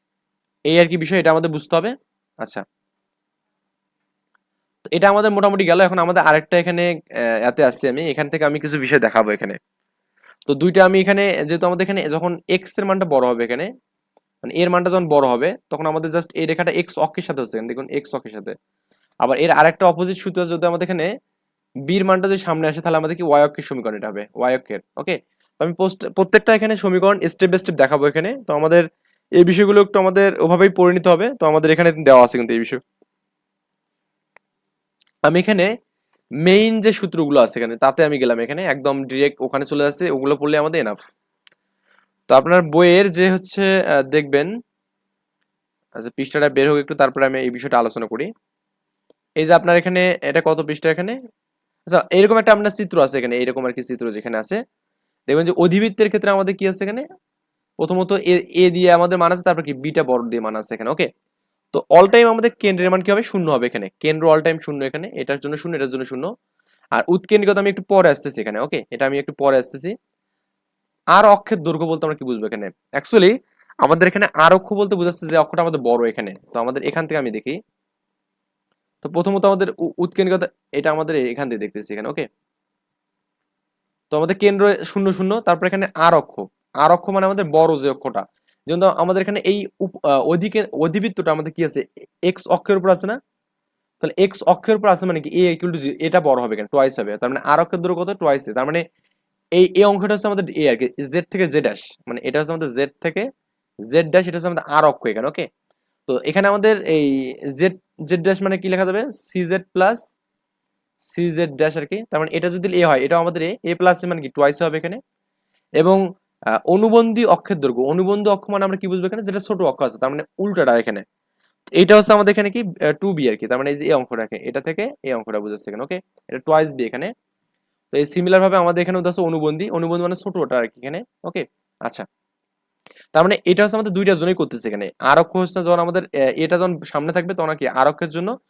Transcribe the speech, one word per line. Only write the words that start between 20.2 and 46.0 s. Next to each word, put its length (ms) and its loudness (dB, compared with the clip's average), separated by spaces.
সূত্র 180 -6
যদি 180 -4
আমাদের 180 -4
এখানে 180 -4
বির 200 0
মানটা 240 2
যদি 160 -2
সামনে 220 -2
আসে, 140 -6
তাহলে 160 0
আমাদের 180 -4
কি 100 -6
ওয়াই 180 6
অক্ষের 220 -6
সমীকরণ 320 -8
এটা 100 -8
হবে, 120 -10
ওয়াই 200 -2
অক্ষের, 220 -12
ওকে? 140 -6
তো 80 -6
আমি 160 -4
পোস্ট-, 260 -4
প্রত্যেকটা 420 4
এখানে 240 -2
সমীকরণ 360 2
step 200 2
by 100 2
step 200 -6
দেখাবো 280 2
এখানে। 200 -4
তো 120 -4
আমাদের 240 4
এই 120 10
বিষয়গুলো 360 4
একটু 180 -2
আমাদের 240 4
ওভাবেই 340 4
পড়ে 180 6
নিতে 180 0
হবে। 120 0
তো 120 -6
আমাদের 240 2
এখানে 160 4
দেওয়া 180 10
আছে 140 0
কিন্তু 160 -2
এই 80 -2
বিষয়। 160 -8
আমি 140 2
এখানে 240 2
মেইন 260 6
যে 140 2
সূত্রগুলো 460 0
আছে 140 -2
এখানে, 160 -6
তাতে 240 2
আমি 140 -2
গেলাম 220 0
এখানে, 180 -8
একদম 220 -2
ডাইরেক্ট 260 0
ওখানে 240 -4
চলে 160 -2
যাচ্ছে, 180 -4
ওগুলো 240 -2
পড়লে 220 0
আমাদের 220 -2
এনাফ। 160 -6
তো 140 0
আপনার 200 4
বইয়ের 320 6
যে 180 2
হচ্ছে, 300 -4
আহ, 100 2
দেখবেন, 320 0
আচ্ছা 220 -12